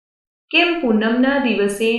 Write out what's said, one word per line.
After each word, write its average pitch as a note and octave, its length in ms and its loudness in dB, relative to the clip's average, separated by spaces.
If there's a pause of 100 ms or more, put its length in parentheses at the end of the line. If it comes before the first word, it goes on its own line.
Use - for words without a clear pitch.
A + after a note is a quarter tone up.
(520)
કેમ E4+ 280 2
પૂનમના B3 640 0
દિવસે G3+ 420 -2 (140)